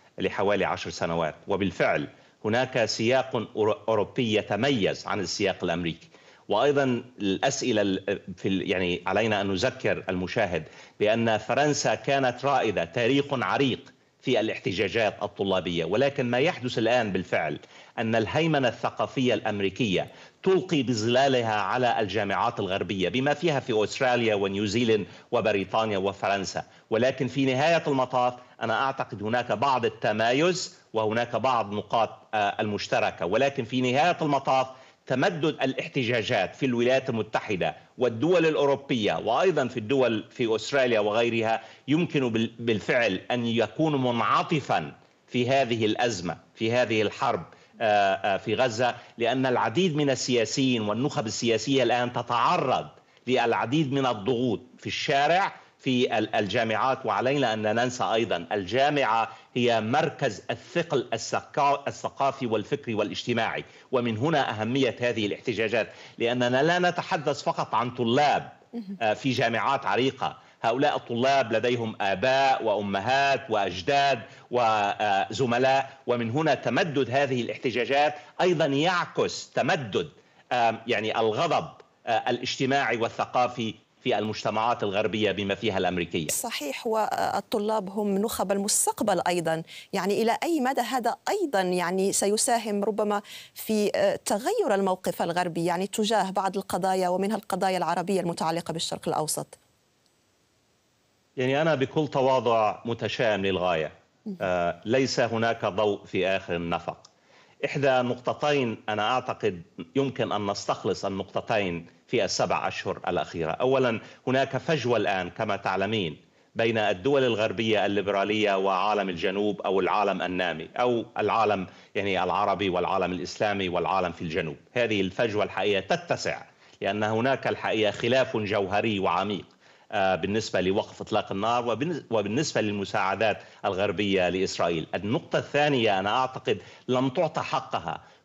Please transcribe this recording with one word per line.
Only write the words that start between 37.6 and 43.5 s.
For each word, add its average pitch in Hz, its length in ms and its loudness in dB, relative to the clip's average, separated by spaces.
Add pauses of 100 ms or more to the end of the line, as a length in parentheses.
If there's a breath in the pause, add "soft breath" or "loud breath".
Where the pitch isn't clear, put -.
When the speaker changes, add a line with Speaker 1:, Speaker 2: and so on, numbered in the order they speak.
Speaker 1:
والدول 139 480 2
الأوروبية 139 680 2
وأيضًا 131 540 2
في 117 100 -6
الدول 117 520 2
في 113 260 0
أستراليا 123 440 2
وغيرها 113 600 2 (260 loud breath)
يمكن 147 420 2
بال-، 113 300 0
بالفعل 117 600 0 (100)
أن 120 140 0
يكون 123 580 0